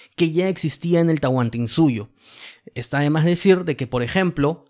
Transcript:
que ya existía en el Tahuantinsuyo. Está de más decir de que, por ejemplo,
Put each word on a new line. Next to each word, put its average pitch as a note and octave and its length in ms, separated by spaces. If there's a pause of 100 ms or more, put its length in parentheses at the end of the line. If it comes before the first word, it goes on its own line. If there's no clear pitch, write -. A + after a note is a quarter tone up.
(180)
que E3 140
ya F3 180
existía E3+ 500
en E3+ 100
el D#3 120
Tahuantinsuyo. A#2+ 880 (680)
Está B2+ 240
de D3 100
más D#3 160
decir F3+ 380
de D#3+ 120
que, B2+ 120
por B2 160
ejemplo, E3 680